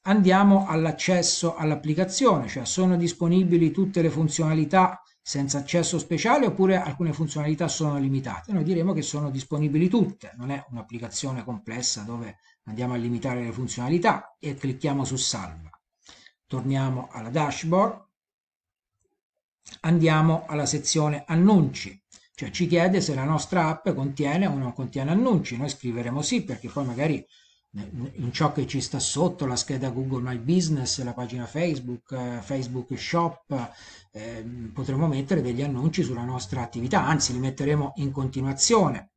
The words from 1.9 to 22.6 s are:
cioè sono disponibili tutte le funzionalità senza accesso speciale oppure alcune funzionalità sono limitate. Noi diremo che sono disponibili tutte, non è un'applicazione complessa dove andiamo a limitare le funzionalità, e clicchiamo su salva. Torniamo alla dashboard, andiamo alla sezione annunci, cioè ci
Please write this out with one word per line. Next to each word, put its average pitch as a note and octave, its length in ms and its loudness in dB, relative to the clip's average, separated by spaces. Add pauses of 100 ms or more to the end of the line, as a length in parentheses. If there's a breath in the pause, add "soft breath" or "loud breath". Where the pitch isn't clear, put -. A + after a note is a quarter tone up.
cioè B2+ 160 -8
sono F#3 320 2
disponibili E3+ 760 4
tutte F#3 300 0
le E3 80 4
funzionalità D#3 920 2 (200 soft breath)
senza C#3 380 -2
accesso E3 380 0
speciale A#3 480 2
oppure F#3+ 300 4
alcune D#3+ 380 -2
funzionalità D#3 560 -2
sono D3 280 0
limitate. C3+ 540 -2
Noi E3 140 2
diremo F3 260 2
che D#3 120 0
sono D3 260 -4
disponibili D3 580 2
tutte, - 480 0
non B2 140 -8
è C#3 120 -6 (100)
un'applicazione A#2 760 -8
complessa A#2 560 -6
dove A2+ 380 -10 (260 soft breath)
andiamo B2 280 -4
a B2 40 -2
limitare A#2+ 440 -2
le A#2 120 -6
funzionalità, C3+ 840 -2
e C#3+ 180 -8
clicchiamo C3+ 500 -2
su C3+ 100 -4
salva. E2 540 -6 (760 loud breath)
Torniamo C3 640 -2
alla A#2 200 -12
dashboard, E3 720 0 (1800)
andiamo D#3+ 640 4
alla D3 200 -2
sezione D3 600 0
annunci, E3+ 760 4 (340 soft breath)
cioè - 160 -8
ci F3 160 0